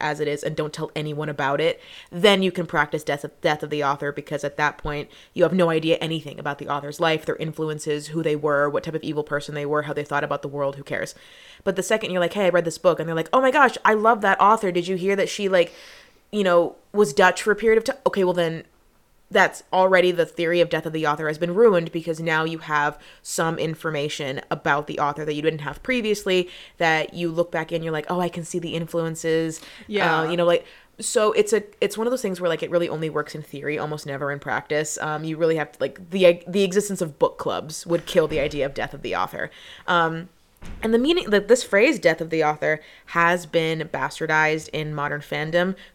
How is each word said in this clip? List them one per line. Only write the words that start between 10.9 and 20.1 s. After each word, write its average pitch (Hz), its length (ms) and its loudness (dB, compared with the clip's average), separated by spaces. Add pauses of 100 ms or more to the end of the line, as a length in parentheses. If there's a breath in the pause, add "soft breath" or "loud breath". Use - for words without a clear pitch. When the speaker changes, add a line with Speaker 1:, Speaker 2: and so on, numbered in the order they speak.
Speaker 1:
But 190 140 -2
the 180 80 -2
second 220 260 0
you're 185 80 -2
like, 170 140 0
"Hey, 202 140 0
I - 20 6
read 170 160 4
this 160 140 -4
book," 165 200 2
and 160 100 -4
they're 165 60 -4
like, 160 180 -2
"Oh 254 80 4
my 262 120 4
gosh, 277 320 0
I 214 100 4
love 220 280 2
that 196 180 2
author. 208 320 4
Did 170 160 -2
you 190 80 -2
hear 185 180 0
that 190 140 0
she, 202 200 -4
like, 175 240 4 (600 loud breath)
you 208 100 0
know, 175 320 4 (160)
was 202 220 4
Dutch 180 300 4
for 208 100 2
a 196 40 2
period 220 220 4
of 220 60 0
time?" 262 140 -2 (100)
Okay, 190 160 2
well 180 100 2
then, 165 300 -2 (680)
that's 190 300 2 (100)
already 185 380 6